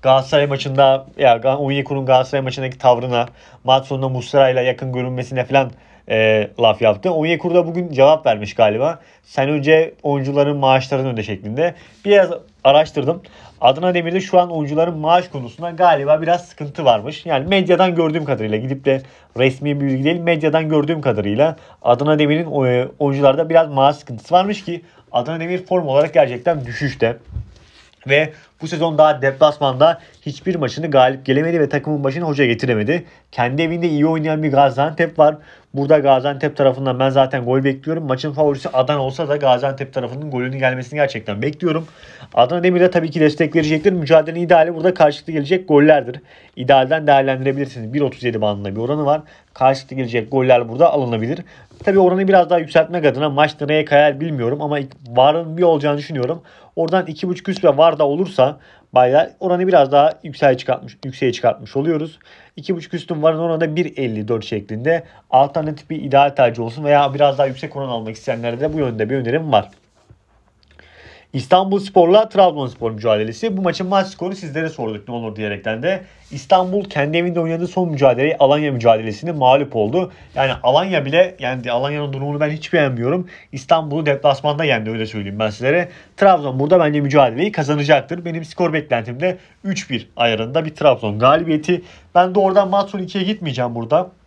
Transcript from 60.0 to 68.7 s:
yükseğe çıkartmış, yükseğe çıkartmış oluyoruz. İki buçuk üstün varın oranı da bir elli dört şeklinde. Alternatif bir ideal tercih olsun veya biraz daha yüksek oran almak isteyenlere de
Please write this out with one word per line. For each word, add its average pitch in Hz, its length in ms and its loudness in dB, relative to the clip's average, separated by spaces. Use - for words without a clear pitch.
yükseğe 139 340 0
çıkartmış, - 480 -8
yükseğe 127 280 -4
çıkartmış 117 440 -4
oluyoruz. 156 420 -4
İki 175 200 -4
buçuk 165 180 -14
üstün 156 280 -8
varın 160 160 2
oranı 165 220 -2
da 156 160 -2
bir 160 220 -4
elli 107 300 -4
dört 113 160 -2
şeklinde. 117 580 -4
Alternatif 143 600 0
bir 156 120 -8
ideal 139 260 2
tercih 120 340 0
olsun 117 220 -8
veya 143 300 2
biraz 139 240 2
daha 143 80 2
yüksek 135 300 -10
oran 139 120 -8
almak 110 280 -8
isteyenlere 117 440 -8
de 151 120 -4